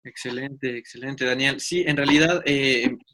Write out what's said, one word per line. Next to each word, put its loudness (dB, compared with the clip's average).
Excelente, -8
excelente, -8
Daniel. 0
Sí, -2
en 0
realidad, 4
eh, 2